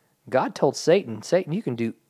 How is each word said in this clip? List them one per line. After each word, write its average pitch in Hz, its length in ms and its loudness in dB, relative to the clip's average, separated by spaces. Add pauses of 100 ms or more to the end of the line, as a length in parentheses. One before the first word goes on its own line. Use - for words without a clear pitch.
(280)
God 160 260 0
told 143 220 2
Satan, 120 460 2
"Satan, 170 300 0
you 214 100 -2
can 127 120 -4
do 113 200 -4 (160)